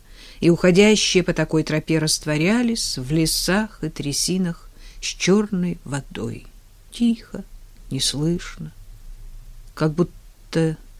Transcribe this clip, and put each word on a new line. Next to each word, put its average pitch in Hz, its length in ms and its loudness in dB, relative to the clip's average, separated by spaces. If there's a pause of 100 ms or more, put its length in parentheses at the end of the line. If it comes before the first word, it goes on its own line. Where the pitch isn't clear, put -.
(400)
и 165 100 4
уходящие 185 760 6
по 170 100 0
такой 156 300 0
тропе 156 360 0
растворялись 180 960 0
в 127 140 -6
лесах 170 720 0
и 156 60 -2
трясинах 170 800 -2 (320)
с - 40 -10
чёрной 180 800 0
водой. 117 600 -8 (460)
Тихо, 226 520 -2 (480)
неслышно, 151 800 -4 (1040)
как 156 200 0
будто 160 840 -2 (220)